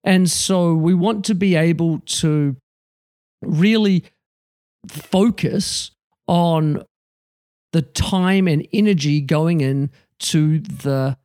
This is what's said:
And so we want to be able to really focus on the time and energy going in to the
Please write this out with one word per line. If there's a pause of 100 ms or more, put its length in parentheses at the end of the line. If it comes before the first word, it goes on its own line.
And
so
we
want
to
be
able
to (880)
really (840)
focus (360)
on (880)
the
time
and
energy
going
in (260)
to
the